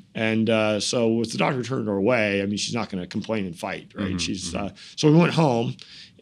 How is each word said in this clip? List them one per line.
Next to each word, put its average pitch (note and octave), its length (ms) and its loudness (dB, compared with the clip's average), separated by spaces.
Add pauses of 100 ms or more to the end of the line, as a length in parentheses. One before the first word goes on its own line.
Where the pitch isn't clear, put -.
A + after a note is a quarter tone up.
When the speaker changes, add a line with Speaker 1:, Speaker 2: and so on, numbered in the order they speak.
(140)
Speaker 1:
And, A2 360 0
uh, G#2+ 300 2
so A#2 300 0
with A2+ 240 0
the - 40 -8
doctor D#3+ 240 0
turned A#2+ 260 -4
her G2+ 100 0
away, G#2 440 2
I G2 40 -2
mean, G2+ 120 -2
she's - 160 -4
not A2+ 160 -4
gonna - 160 -6
complain G#2+ 400 -4
and E2 120 -10
fight, F#2 360 -10
right? G2+ 140 -4
Speaker 2:
Mm-hmm, F#2+ 100 -2
Speaker 1:
She's, F2+ 360 -6
Speaker 2:
mm-hmm. G#2 140 -4
Speaker 1:
uh, - 20 -8 (260)
so D3+ 160 4
we D#3 60 8
went E3 160 6
home, B2+ 420 2 (460)